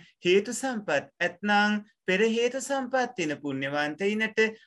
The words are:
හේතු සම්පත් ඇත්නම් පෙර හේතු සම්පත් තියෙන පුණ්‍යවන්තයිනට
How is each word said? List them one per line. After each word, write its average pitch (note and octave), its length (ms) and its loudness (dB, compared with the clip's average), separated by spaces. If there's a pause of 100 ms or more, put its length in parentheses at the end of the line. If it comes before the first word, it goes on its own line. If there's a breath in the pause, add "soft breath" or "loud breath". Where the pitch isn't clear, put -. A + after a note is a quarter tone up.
(160 loud breath)
හේතු G3+ 360 2
සම්පත් G#3 680 -2
ඇත්නම් G#3 600 2 (240 soft breath)
පෙර F#3 240 2
හේතු A#3+ 340 0
සම්පත් C4 540 -2
තියෙන D3+ 240 -2
පුණ්‍යවන්තයිනට D3 1040 -2 (260 loud breath)